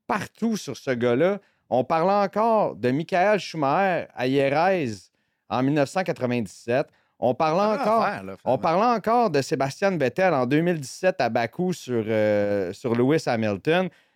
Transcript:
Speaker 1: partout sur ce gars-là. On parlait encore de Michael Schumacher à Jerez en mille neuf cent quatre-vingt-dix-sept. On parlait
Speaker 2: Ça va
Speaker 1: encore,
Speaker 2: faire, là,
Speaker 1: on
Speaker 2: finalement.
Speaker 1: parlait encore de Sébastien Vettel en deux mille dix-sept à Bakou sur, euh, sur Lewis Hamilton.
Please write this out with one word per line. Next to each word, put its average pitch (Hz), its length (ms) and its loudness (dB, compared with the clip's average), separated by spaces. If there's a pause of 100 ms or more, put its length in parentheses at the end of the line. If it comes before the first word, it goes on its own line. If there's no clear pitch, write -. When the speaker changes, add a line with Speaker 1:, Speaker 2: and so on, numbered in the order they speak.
Speaker 1:
partout 214 520 -4
sur 131 200 -10
ce - 140 -6
gars-là. 127 480 2 (300)
On 123 140 2
parlait 185 440 0
encore 208 480 0
de 120 160 0
Michael 180 480 2
Schumacher 160 760 0
à 127 160 -2
Jerez 139 640 2 (580)
en 117 140 0
mille 139 100 2
neuf 147 160 2
cent 185 140 -4
quatre-vingt-dix-sept. 123 840 -4 (320)
On 123 140 2
parlait 185 440 0
Speaker 2:
Ça - 0 -
va 269 40 -6
Speaker 1:
encore, 214 240 2
Speaker 2:
faire, 180 180 -6
là, 95 100 -12
Speaker 1:
on 95 40 -14
Speaker 2:
finalement. 131 220 0
Speaker 1:
parlait 202 380 0
encore 226 340 2
de 139 100 2
Sébastien 151 560 -2
Vettel 160 380 2
en 127 100 2
deux 147 160 2
mille 170 180 0
dix-sept 185 400 -2
à 123 100 2
Bakou 120 440 -2
sur, 120 320 -4
euh, 104 680 2
sur 117 200 -4
Lewis 131 320 2
Hamilton. 127 640 0 (260)